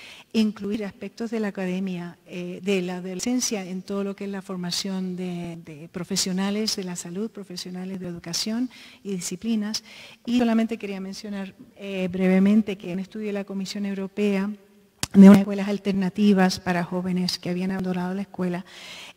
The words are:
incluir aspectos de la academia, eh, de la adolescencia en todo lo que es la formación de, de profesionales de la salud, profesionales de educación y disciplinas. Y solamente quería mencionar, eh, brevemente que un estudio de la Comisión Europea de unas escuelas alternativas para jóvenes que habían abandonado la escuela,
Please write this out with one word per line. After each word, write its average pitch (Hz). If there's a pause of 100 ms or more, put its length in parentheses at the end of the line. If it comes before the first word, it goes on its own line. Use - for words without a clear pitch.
(320)
incluir 214
aspectos 202
de 226
la 208
academia, 185 (100)
eh, 180
de 190
la 180
adolescencia 190
en 185
todo 196
lo 196
que 202
es 202
la 196
formación 185
de, 175
de 160
profesionales 196
de 196
la 180
salud, 185
profesionales 185
de 180
educación 175 (320)
y 196
disciplinas. 208 (420)
Y 240
solamente 226
quería 196
mencionar, 196 (220)
eh, 196
brevemente 190
que 180
un 190
estudio 214
de 202
la 202
Comisión 196
Europea 196 (640)
de 196
unas 202
escuelas 202
alternativas 196
para 175
jóvenes 180
que -
habían 185
abandonado 185
la 196
escuela, 180 (500)